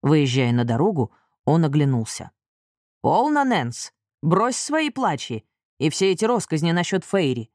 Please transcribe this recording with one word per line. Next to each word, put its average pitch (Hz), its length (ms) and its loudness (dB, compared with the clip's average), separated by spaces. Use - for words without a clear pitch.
Выезжая 135 500 2
на 120 140 2
дорогу, 131 460 0
он 160 200 2
оглянулся. 139 680 -2
«Полно, 277 420 2
Нэнс! 151 480 -2
Брось 202 360 0
свои 302 320 -2
плачи 151 540 -4
и 156 100 0
все 190 220 2
эти 180 140 -2
россказни 170 460 0
насчёт 175 320 0
Фейри. 131 520 -2